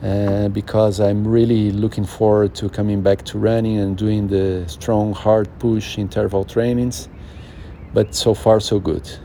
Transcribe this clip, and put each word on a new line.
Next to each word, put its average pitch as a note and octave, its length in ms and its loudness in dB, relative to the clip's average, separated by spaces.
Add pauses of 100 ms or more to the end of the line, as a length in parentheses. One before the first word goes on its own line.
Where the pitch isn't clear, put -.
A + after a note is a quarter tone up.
Uh, G2+ 460 0
because G#2 520 2
I'm G#2 260 2
really A2+ 440 4
looking G#2 340 -2
forward G#2 500 2
to G#2 140 -4
coming G#2 320 -2
back G2 240 2
to - 120 -8
running A2 420 0
and G2 180 -2
doing G#2 300 0
the F#2+ 400 0
strong, G#2+ 460 -2
hard G#2+ 360 2 (100)
push A2+ 380 -2
interval G2 480 -2
trainings. A#2+ 640 -2 (840)
But G#2+ 220 0
so - 180 2
far, A2 280 4
so G#2+ 180 0
good. E2+ 300 -4 (160)